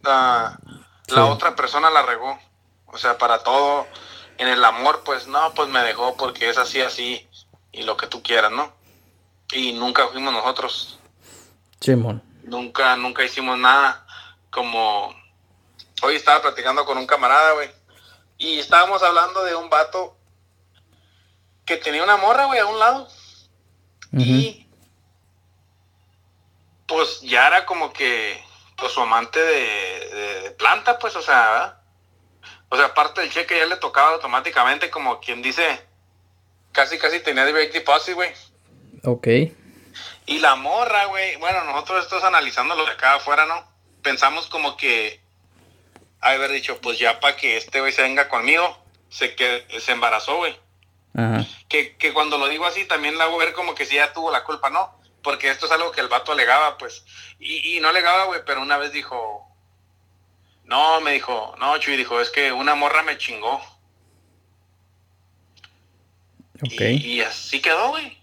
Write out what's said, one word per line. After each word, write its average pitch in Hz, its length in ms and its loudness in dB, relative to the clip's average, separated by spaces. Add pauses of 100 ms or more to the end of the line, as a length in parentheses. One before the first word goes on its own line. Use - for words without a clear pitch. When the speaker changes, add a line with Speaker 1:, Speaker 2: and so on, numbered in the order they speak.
Speaker 1:
La, 127 580 2 (480)
la 127 80 -2
Speaker 2:
Sí. 135 160 8
Speaker 1:
otra 165 240 0
persona 147 360 2
la 151 100 6
regó. 127 360 -4 (500)
O 117 100 -20
sea, 120 200 0
para 117 240 2
todo, 143 460 2 (500)
en 127 120 -2
el 123 160 4
amor, 127 400 2
pues, 131 220 -6
"No, 151 260 0
pues, 147 160 -2
me 131 100 0
dejó 120 380 -2
porque 123 320 -4
es 117 80 0
así, 127 240 -2
así", 123 440 -6 (460)
y 113 120 -14
lo 110 120 -4
que - 120 -8
tú 123 140 -12
quieras, 110 300 2
¿no? 135 220 -6 (800)
Y 127 180 -4
nunca 120 380 0
fuimos 131 240 -6
nosotros. 123 640 -4 (800)
Speaker 2:
Simón. 117 420 0 (220)
Speaker 1:
Nunca, 123 540 0
nunca 127 260 -4
hicimos 127 340 -4
nada. 131 480 4 (440)
Como 110 680 -2 (880)
hoy 147 160 2
estaba 151 240 6
platicando 135 440 0
con 135 120 -2
un 131 100 -6
camarada, 147 460 4
güey, 147 160 -2 (680)
y 160 220 -4
estábamos 180 420 4
hablando 180 440 2
de 175 100 -2
un 165 140 -8
vato 156 480 0 (1500)
que 165 120 -4
tenía 156 260 -4
una 202 140 6
morra, 240 300 4
güey, 262 120 2
a 208 60 2
un 214 120 -2
lado. 254 300 2 (1040)
Speaker 2:
Ujú. 135 100 0
Speaker 1:
Y, 127 460 0 (2250)
pues, - 360 -2
ya 135 260 4
era 185 180 4
como 165 280 -4
que, 117 500 -4 (340)
pues, 127 140 -6
su - 100 -6
amante 117 380 0
de, 107 680 -2
de, 101 320 -8
de 95 100 -12
planta, 214 480 2
pues, 220 160 -6
o 170 60 -6
sea, 135 300 4
¿verdad? 147 260 -2 (920)
O 127 60 -2
sea, 135 180 4
parte 151 280 2
del 151 100 -4
cheque 170 260 -2
ya 160 80 4
le 180 120 -4
tocaba 143 380 4
automáticamente, 135 760 0
como 139 300 -4
quien 120 220 -8
dice, 139 400 -2 (920)
casi, 143 260 0
casi 165 240 -2
tenía 135 240 0
direct 151 280 0
deposit, 160 420 0
güey. 175 160 -4 (760)
Speaker 2:
Ok. 120 220 -2 (1000)
Speaker 1:
Y 156 140 -4
la 143 160 6
morra, 202 500 0
güey, 190 320 -4
bueno, 175 280 -2
nosotros 147 380 -2
estos 185 200 -4
analizando 156 520 2
lo 156 100 0
de 135 60 -2
acá 131 240 4
afuera, 143 300 2
¿no? 165 260 -8 (300)
Pensamos 139 460 0
como 151 300 -6
que 113 460 -2 (1000)
ha 127 80 4
de 135 60 2
haber 135 140 -2
dicho, 135 300 -6
"Pues 120 180 -4
ya 117 200 2
pa' 139 160 2
que 117 220 -2
este 123 240 -6
güey 135 100 0
se 135 100 0
venga 135 280 0
conmigo", 147 480 0 (320)
se - 260 -6
que-, 123 300 -2 (140)
se 127 120 -6
embarazó, 120 460 0
güey. 170 200 -4 (560)
Speaker 2:
Ajá. 113 320 -2 (240)
Speaker 1:
Que, - 280 -2
que 156 160 -2
cuando 151 260 0
lo 139 80 -2
digo 156 180 -4
así, 185 200 -4
también 156 320 -4
la 165 80 2
hago 165 120 -2
ver 165 160 0
como 165 220 -6
que 143 100 -6
sí 139 100 -4
ya 147 180 0
tuvo 165 180 -4
la 127 120 -2
culpa, 143 280 -4
¿no? 180 280 -4 (220)
Porque 143 300 -2
esto 156 160 -6
es 160 40 0
algo 165 200 0
que 151 100 -6
el 123 60 -2
vato 127 240 -2
alegaba, 143 460 2
pues. - 280 -16 (340)
Y, 160 380 -8
y - 40 -4
no 156 80 2
alegaba, 180 360 2
güey, 180 200 -6
pero 135 160 -4
una 143 160 0
vez 143 140 -4
dijo, 120 560 -10 (1160)
no, 156 360 4
me 147 100 -2
dijo, 127 480 -4
"No, 143 180 0
Chuy", 139 200 -2
dijo, 120 220 -2
"es 120 120 0
que 139 200 0
una 139 240 0
morra 147 280 2
me 156 140 -6
chingó". 117 440 -6 (3000)
Speaker 2:
Ok. 127 80 -4
Speaker 1:
Y, - 120 -2 (320)
y 117 60 -2
así - 400 -6
quedó, 180 280 0
güey. 294 340 -8